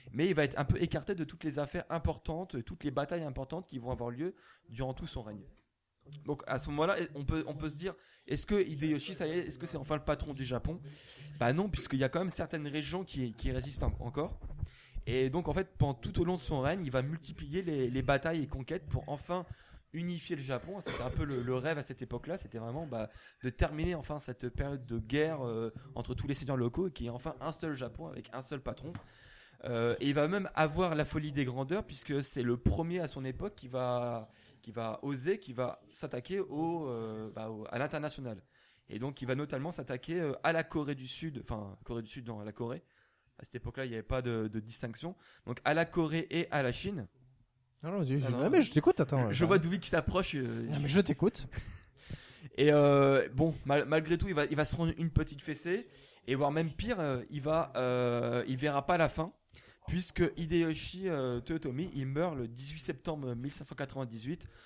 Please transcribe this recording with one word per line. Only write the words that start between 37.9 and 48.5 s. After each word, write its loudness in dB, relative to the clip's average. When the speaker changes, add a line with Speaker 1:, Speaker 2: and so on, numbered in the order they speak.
Speaker 1:
Et -8
donc, -6
il -6
va 0
notamment -4
s'attaquer, -6
euh, 0
à 6
la 2
Corée -2
du -10
Sud, -6
enfin, -8
Corée -4
du -12
Sud, -12
non, -8
à -10
la -6
Corée. -6
À -16
cette -16
époque-là, -6
il -6
n'y -6
avait -6
pas 0
de, 0
de -4
distinction. -8
Donc, -6
à 4
la 4
Corée 0
et 0
à 2
la 2
Chine. -4
Speaker 2:
Non, -4
non, 2
je, 2
Speaker 1:
Ah, 2
Speaker 2:
je, 2
Speaker 1:
non. 4
Speaker 2:
mais 10